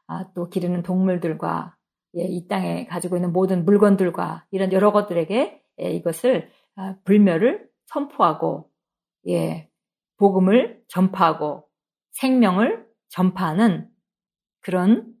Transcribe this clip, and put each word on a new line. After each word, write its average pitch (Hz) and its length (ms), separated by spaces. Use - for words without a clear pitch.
아, 175 260
또 175 160
기르는 175 340
동물들과, 170 920
예, 170 80
이 180 240
땅에 175 380
가지고 175 320
있는 175 160
모든 180 320
물건들과 190 840
이런 190 200
여러 196 220
것들에게, 196 680
예, 165 100
이것을, 170 580
아, 190 260
불멸을 202 680
선포하고, 165 800
예, 165 420
복음을 196 720
전파하고 170 800
생명을 247 760
전파하는 180 800
그런, 185 580